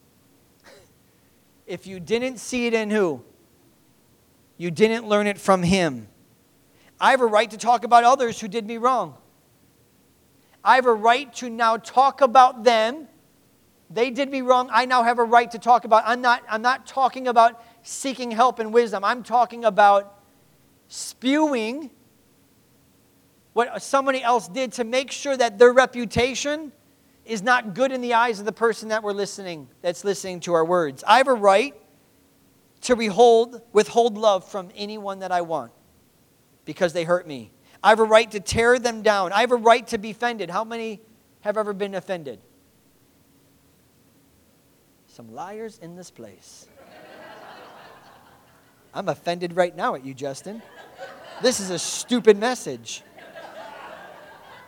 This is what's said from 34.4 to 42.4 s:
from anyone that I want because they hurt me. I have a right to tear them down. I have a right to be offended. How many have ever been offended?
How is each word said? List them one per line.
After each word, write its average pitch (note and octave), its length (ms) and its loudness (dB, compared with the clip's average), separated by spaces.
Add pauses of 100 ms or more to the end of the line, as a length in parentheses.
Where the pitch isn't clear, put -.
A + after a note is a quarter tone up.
from F#3+ 280 -10
anyone G3+ 440 -12
that F#3 120 -6
I F3+ 80 0
want D#3 320 -8 (920)
because D#3+ 280 -4
they E3+ 120 -4
hurt F3 220 -2
me. B2 240 -14 (320)
I F#3+ 60 4
have A3 120 6
a A3+ 40 4
right A3 260 4
to G3+ 100 -8
tear A#3 380 0
them A3+ 240 -6
down. G3 300 0
I G3+ 80 0
have B3 120 2
a B3 40 2
right A#3 320 4
to A#3 100 -6
be G#3+ 120 -10
offended. G#3+ 400 -6
How F#3+ 120 -4
many A3+ 380 -10 (400)
have G#3 160 -6
ever G#3 160 -4
been G3 220 -8
offended? E3 440 -10 (2750)